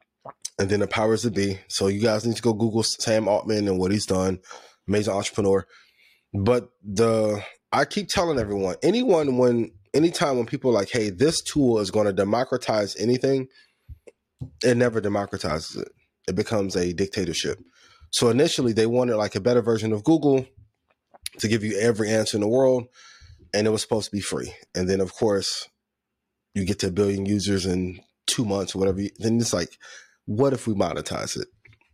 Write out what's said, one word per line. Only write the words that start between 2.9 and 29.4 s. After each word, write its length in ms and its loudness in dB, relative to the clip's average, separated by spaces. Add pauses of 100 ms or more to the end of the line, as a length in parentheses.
Altman 400 0
and 100 0
what 140 2
he's 120 0
done, 340 0 (500)
amazing 240 0
entrepreneur. 520 0 (680)
But 360 0 (140)
the, 600 0 (260)
I 140 2
keep 240 -6
telling 300 0
everyone, 440 -2
anyone, 540 2
when, 340 2 (220)
anytime 440 2
when 100 -2
people 240 0
are 20 4
like, 160 0
"Hey, 220 -2
this 300 2
tool 380 2
is 120 -2
gonna 220 2
democratize 840 0
anything," 520 0 (1160)
it 120 4
never 240 2
democratizes 800 -4
it. 120 -8 (380)
It 80 -2
becomes 400 -2
a 180 0
dictatorship. 680 -4 (500)
So 200 2
initially 440 2
they 140 2
wanted, 300 0
like, 180 -2
a 60 -4
better 200 2
version 300 0
of 120 -4
Google 440 2 (920)
to 80 -2
give 160 0
you 140 -4
every 320 2
answer 280 0
in 40 0
the 60 2
world, 400 2 (680)
and 140 2
it 20 2
was 120 0
supposed 240 -2
to 100 -8
be 60 -4
free. 320 -6 (200)
And 160 -2
then, 120 2
of 120 -4
course, 540 -2 (880)
you 100 -2
get 140 -2
to 80 -2
a 40 -2
billion 340 0
users 400 0
in 340 -2 (260)
two 200 -2
months 280 -2
or 60 -4
whatever. 220 0 (160)
Then 220 0
it's 140 -2